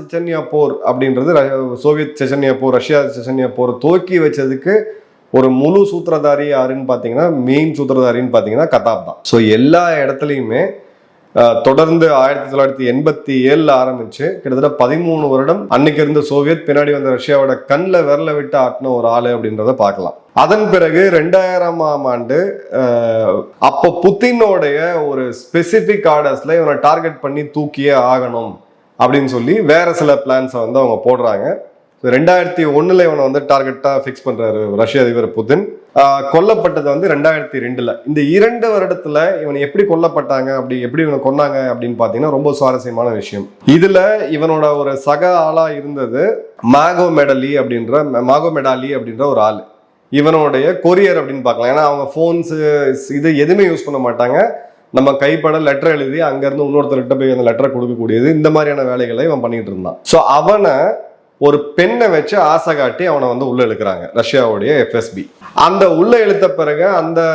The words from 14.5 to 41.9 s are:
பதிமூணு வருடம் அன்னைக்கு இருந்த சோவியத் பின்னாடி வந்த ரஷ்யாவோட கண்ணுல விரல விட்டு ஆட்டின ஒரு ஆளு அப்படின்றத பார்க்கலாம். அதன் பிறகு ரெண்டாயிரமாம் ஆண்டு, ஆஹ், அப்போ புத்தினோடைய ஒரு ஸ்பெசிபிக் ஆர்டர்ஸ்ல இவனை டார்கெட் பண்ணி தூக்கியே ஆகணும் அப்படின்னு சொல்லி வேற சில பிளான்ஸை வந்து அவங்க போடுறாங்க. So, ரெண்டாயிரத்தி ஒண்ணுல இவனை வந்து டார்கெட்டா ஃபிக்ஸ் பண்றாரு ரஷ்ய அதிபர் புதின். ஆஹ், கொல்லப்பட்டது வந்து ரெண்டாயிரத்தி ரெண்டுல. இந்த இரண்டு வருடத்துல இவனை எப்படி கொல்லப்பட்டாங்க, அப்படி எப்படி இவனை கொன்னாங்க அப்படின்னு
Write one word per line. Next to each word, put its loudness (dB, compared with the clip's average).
பதிமூணு -2
வருடம் 0
அன்னைக்கு 2
இருந்த 0
சோவியத் 0
பின்னாடி 2
வந்த -2
ரஷ்யாவோட 0
கண்ணுல 2
விரல 0
விட்டு -2
ஆட்டின -2
ஒரு 0
ஆளு 0
அப்படின்றத -2
பார்க்கலாம். -2
அதன் 2
பிறகு 2
ரெண்டாயிரமாம் 0
ஆண்டு, -4
ஆஹ், 0
அப்போ 2
புத்தினோடைய 0
ஒரு -4
ஸ்பெசிபிக் 0
ஆர்டர்ஸ்ல 0
இவனை 2
டார்கெட் 0
பண்ணி -6
தூக்கியே -2
ஆகணும் 0
அப்படின்னு 2
சொல்லி -2
வேற 2
சில 2
பிளான்ஸை -2
வந்து 0
அவங்க 2
போடுறாங்க. 0
So, 0
ரெண்டாயிரத்தி 2
ஒண்ணுல 4
இவனை 2
வந்து -2
டார்கெட்டா 0
ஃபிக்ஸ் -8
பண்றாரு -2
ரஷ்ய 2
அதிபர் 0
புதின். 0
ஆஹ், 2
கொல்லப்பட்டது 2
வந்து 0
ரெண்டாயிரத்தி 0
ரெண்டுல. -4
இந்த -2
இரண்டு 2
வருடத்துல -2
இவனை -4
எப்படி 0
கொல்லப்பட்டாங்க, 0
அப்படி -4
எப்படி -4
இவனை -2
கொன்னாங்க 0
அப்படின்னு -4